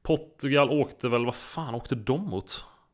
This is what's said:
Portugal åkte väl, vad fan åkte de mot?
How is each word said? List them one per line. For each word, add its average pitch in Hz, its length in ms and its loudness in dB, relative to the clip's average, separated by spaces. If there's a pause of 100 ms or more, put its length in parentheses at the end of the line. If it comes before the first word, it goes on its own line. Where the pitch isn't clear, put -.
Portugal 143 680 2
åkte 131 400 0
väl, 120 160 4
vad 123 100 0
fan 135 400 -6
åkte 120 200 -4
de 127 260 0
mot? 107 440 -6 (280)